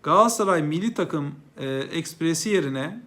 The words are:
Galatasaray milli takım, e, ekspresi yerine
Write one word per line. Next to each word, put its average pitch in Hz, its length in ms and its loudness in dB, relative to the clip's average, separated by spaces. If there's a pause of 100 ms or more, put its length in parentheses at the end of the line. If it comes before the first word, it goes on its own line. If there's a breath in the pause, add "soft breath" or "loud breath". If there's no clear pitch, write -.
Galatasaray 196 600 4
milli 170 320 -2
takım, 147 400 -4 (220)
e, 135 120 -8
ekspresi 165 800 -4
yerine 165 580 -2